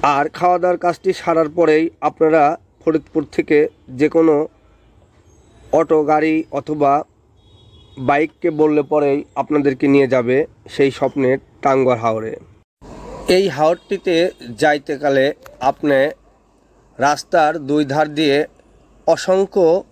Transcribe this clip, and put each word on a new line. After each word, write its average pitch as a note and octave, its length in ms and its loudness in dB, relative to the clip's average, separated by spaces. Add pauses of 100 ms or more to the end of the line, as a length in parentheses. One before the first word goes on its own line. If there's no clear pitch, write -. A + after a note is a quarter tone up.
(160)
আর C#3+ 80 0 (140)
খাওয়া F3+ 240 2
দাওয়ার F3+ 220 0
কাজটি F3 260 -2 (100)
সারার E3 280 0 (100)
পরেই D#3+ 260 4 (240)
আপনারা D#3 340 2 (380)
ফরিদপুর D#3 420 -2 (140)
থেকে D#3 220 0 (420)
যে D3+ 140 2
কোনো E3 200 4 (1500)
অটো, D#3 180 0 (120)
গাড়ি D#3 240 0 (240)
অথবা D3 340 -2 (1160)
বাইককে D#3 400 -2 (120)
বললে D3+ 220 2 (100)
পরেই D3 260 0 (220)
আপনাদেরকে C#3 540 -2
নিয়ে C#3 200 4
যাবে B2+ 220 0 (380)
সেই C#3 240 2
স্বপ্নের C3+ 380 -2 (280)
টাঙ্গুয়ার B2+ 400 2
হাওরে। A2 280 -4 (1040)
এই G3 80 2 (120)
হাওরটিতে E3+ 600 -2 (460)
যাইতে D3 400 -2
কালে C#3 240 2 (440)
আপনি C#3 300 0 (1000)
রাস্তার D3 540 0 (160)
দুই D3+ 140 0 (100)
ধার D3+ 140 0 (120)
দিয়ে C#3+ 180 2 (720)
অসংখ্য F#3 600 0 (260)